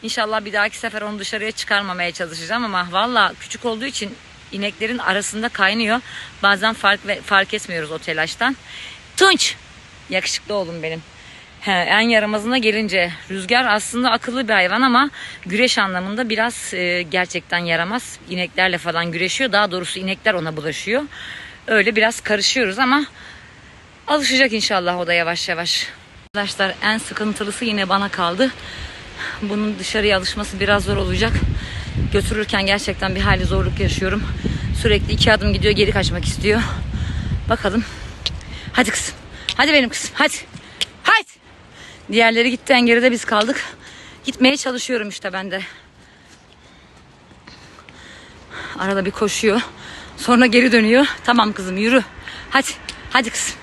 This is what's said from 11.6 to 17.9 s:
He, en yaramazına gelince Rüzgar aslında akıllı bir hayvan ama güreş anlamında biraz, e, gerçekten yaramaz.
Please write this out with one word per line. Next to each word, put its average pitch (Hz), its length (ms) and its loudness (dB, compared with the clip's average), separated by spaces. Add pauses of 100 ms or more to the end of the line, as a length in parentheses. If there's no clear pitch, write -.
He, 202 100 -2
en 180 280 4
yaramazına 220 580 2
gelince 202 540 0 (180)
Rüzgar 196 360 0
aslında 233 460 0
akıllı 233 360 -2
bir 220 60 2
hayvan 190 280 4
ama 262 280 4 (360)
güreş 226 320 2
anlamında 202 520 -2
biraz, 220 440 -2
e, 180 280 -2
gerçekten 180 560 -4
yaramaz. 175 600 -2 (100)